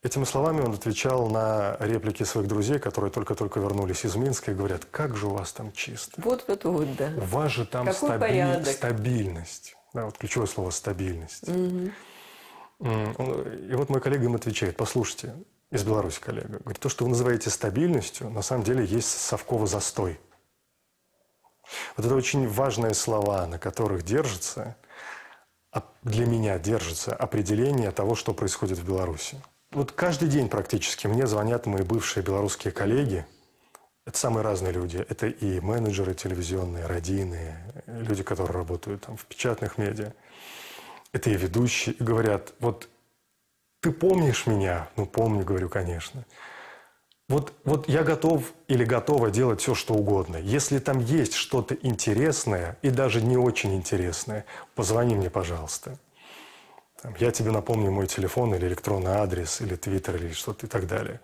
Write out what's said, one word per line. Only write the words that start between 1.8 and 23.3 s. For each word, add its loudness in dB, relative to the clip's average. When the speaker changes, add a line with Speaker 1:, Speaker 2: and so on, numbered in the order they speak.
Speaker 1:
своих 0
друзей, 2
которые -2
только-только -2
вернулись 0
из 0
Минска 0
и 0
говорят: -2
«Как -4
же -2
у 0
вас -4
там -10
чисто? -10
Speaker 2:
Вот, 0
вот, -2
вот, 0
да. -2
Speaker 1:
У -4
вас 0
же 0
там -2
Speaker 2:
Какой 0
Speaker 1:
стаби-, 2
Speaker 2:
порядок. 2
Speaker 1:
стабильность». -2
Да, -4
вот -10
ключевое -2
слово -2
«стабильность». -4
Speaker 2:
Мгм. 0
Speaker 1:
М, -2
он, -2
и -2
вот 0
мой 2
коллега 2
им 2
отвечает: -2
«Послушайте», -2
из -2
Беларуси 0
коллега, -6
говорит: -8
«То, 0
что 0
вы 2
называете 2
стабильностью, 0
на -4
самом 0
деле 4
есть 0
совковый 0
застой». -2
Вот -2
это 6
очень 2
важные 2
слова, 2